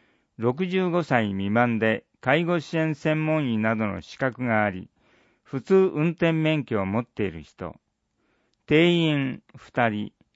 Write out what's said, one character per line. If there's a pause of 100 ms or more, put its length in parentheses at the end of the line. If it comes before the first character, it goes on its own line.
(380)
六
十
五
歳
未
満
で (140)
介
護
支
援
専
門
医
な
ど
の
資
格
が
あ
り、 (540)
普
通
運
転
免
許
を
持
っ
て
い
る
人。 (880)
定
員 (120)
二
人。 (220)